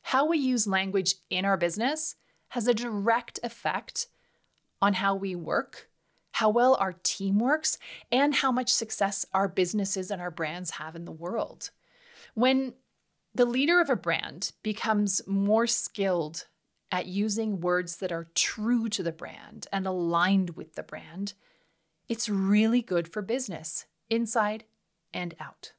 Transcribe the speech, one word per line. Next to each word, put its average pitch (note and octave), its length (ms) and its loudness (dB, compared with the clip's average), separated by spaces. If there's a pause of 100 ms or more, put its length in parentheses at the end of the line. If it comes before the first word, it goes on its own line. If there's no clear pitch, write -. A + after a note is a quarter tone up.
How C#4 180 2
we E4 120 2
use B3+ 300 2
language F#3+ 480 0 (140)
in F#3 160 -2
our G3 100 4
business G3+ 600 -2 (340)
has A#3 180 0
a B3 60 4
direct A3+ 680 0
effect - 640 -4 (760)
on G3+ 140 4
how G3 200 0
we F#3+ 180 -4
work, E3+ 560 -4 (440)
how A3 160 2
well A#3+ 260 6
our F#3+ 180 0 (100)
team G3 360 0
works, C#4+ 380 2 (340)
and C#4+ 240 4
how C4 160 2
much A#3+ 180 0
success - 640 0
our G3 140 2
businesses F#3+ 640 0
and F3+ 100 -4
our F3 100 -4
brands E3+ 400 -4
have D#3 260 -10
in E3+ 80 -8
the E3+ 80 -10
world. F3 560 -6 (640)
When C4 400 2 (640)
the A#3+ 100 6
leader C#4+ 360 4
of D4+ 80 2
a B3 60 4
brand E3 560 -4 (100)
becomes G#3 640 2
more G3+ 400 2
skilled F3+ 800 0 (460)
at F3+ 160 -2
using G3+ 540 -2
words F3+ 360 0
that F3+ 140 -4
are E3 240 -6
true A3+ 540 0
to G#3 120 -4
the E3 100 -2
brand - 600 -14
and F#3+ 160 -2
aligned F3+ 640 2
with - 240 -14
the D#3 80 -6
brand, E3+ 500 -10 (760)
it's A3+ 220 -2
really G#3 520 4
good F3 260 -2
for G#3 160 -6
business, G3+ 600 -4 (240)
inside A3 560 0 (480)
and F3+ 260 -6
out. - 400 -16